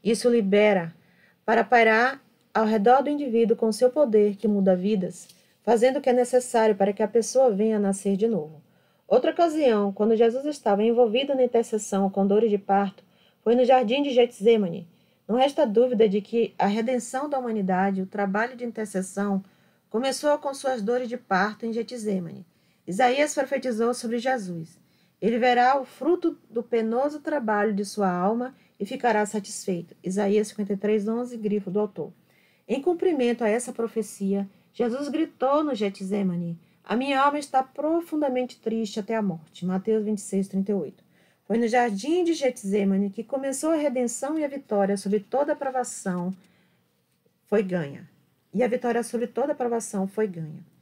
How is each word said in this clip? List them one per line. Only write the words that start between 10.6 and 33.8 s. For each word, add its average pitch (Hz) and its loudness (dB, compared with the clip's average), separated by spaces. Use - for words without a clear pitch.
envolvido 240 2
na 254 2
intercessão 214 0
com 196 0
dores 208 4
de 202 0
parto, 196 -2
foi 220 2
no 254 4
jardim 254 2
de 285 -2
Getsemane. 226 2
Não 202 -2
resta 277 2
dúvida 226 4
de 202 0
que 226 -2
a 185 0
redenção 240 -2
da 277 -2
humanidade, 196 -2
o 190 -6
trabalho 202 -4
de 247 -10
intercessão, 202 -4
começou 269 0
com 285 -6
suas 262 -4
dores 240 -2
de 240 -8
parto 202 -2
em 226 -4
Getsemane. 208 -6
Isaías 254 2
profetizou 254 -2
sobre 240 -6
Jesus. 202 -6
Ele 233 0
verá 247 4
o 262 -6
fruto 330 -2
do 226 -4
penoso 240 -2
trabalho 220 -2
de 202 -2
sua 196 -2
alma 220 -2
e 208 -4
ficará 214 0
satisfeito. 196 -6
Isaías 202 0
cinquenta 208 -6
e 196 -4
três, 208 0
onze, 240 -6
grifo 208 -2
do 196 -2
autor. 208 -6
Em 269 -2
cumprimento 285 0
a 214 2
essa 240 -2
profecia, 202 -4